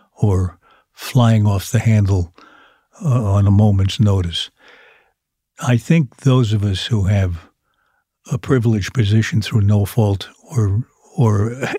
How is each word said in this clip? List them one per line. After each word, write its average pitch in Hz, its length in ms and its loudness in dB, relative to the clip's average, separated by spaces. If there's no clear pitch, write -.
or 92 380 -2
flying 113 540 2
off 98 240 -4
the 120 80 -2
handle, 101 560 0
uh, 135 220 0
on 98 220 2
a 101 40 4
moment's 98 480 2
notice. 98 520 -2
I 123 160 0
think 160 420 0
those 127 340 2
of 104 120 0
us 98 220 -2
who 104 180 -2
have 92 440 -2
a 139 80 -4
privileged 113 540 0
position 110 480 0
through - 220 -2
no 104 240 2
fault 101 420 -2
or, 110 340 -2
or 110 380 0